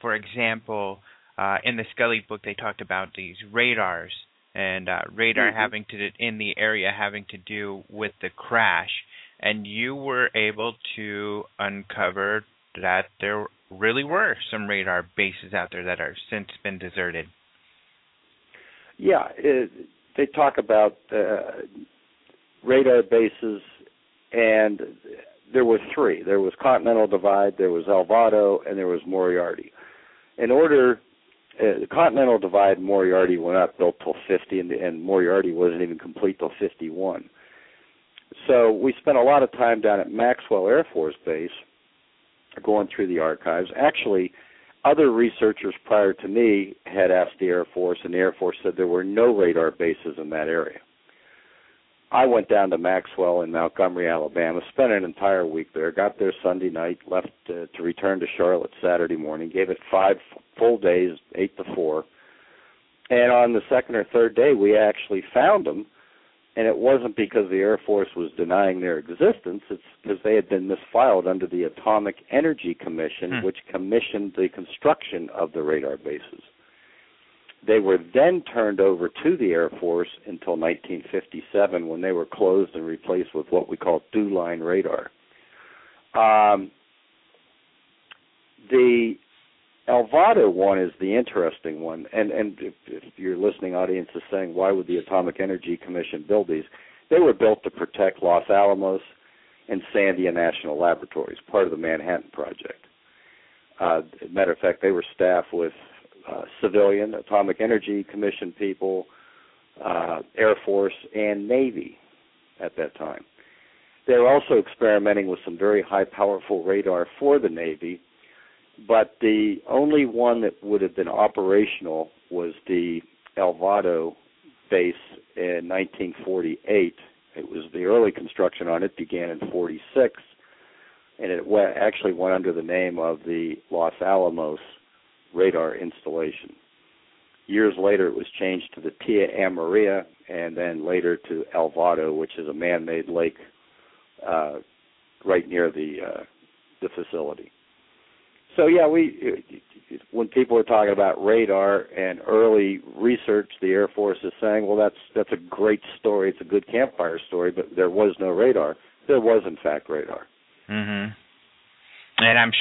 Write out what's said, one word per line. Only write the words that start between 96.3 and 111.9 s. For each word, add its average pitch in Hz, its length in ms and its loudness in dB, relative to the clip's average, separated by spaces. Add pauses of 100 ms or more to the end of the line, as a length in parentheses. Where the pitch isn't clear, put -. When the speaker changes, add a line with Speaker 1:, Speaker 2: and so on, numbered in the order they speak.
Speaker 2:
these?" 78 160 -4 (460)
They 160 80 6
were 160 140 6
built 107 320 2
to - 60 -6
protect - 520 -4
Los 87 260 2
Alamos 98 520 2 (680)
and 92 140 -6 (120)
Sandia 92 380 2
National 82 480 -2
Laboratories, 80 580 -2 (120)
part 98 140 2
of 82 80 -2
the 80 40 -6
Manhattan 80 560 -6
Project. - 540 -12 (920)
Uh, 82 220 0 (200)
as - 60 -14
a 82 40 -16
matter 92 200 2
of - 60 -2
fact, 90 240 0
they 95 100 2
were 87 120 -2 (120)
staffed 90 360 2
with, 85 200 -4 (580)
uh, 82 120 -12 (180)
civilian 101 540 2
Atomic 101 460 0
Energy 104 440 -2
Commission 101 520 -6
people, 95 500 -4 (800)
uh, 85 360 -4 (160)
Air 110 180 4 (100)
Force, 98 300 0 (180)
and 104 360 -4
Navy 123 500 -2 (640)